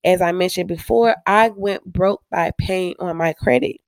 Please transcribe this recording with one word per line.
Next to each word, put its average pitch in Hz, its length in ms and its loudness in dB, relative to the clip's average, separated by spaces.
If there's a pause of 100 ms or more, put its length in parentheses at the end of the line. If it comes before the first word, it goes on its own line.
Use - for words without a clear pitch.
As 180 160 4
I 175 120 0
mentioned 180 360 -2
before, 226 480 2 (100)
I 214 240 4
went 196 360 -6
broke 185 440 -2
by 175 280 -2
paying 185 400 -2
on 175 180 -6
my 165 160 0
credit - 440 0 (120)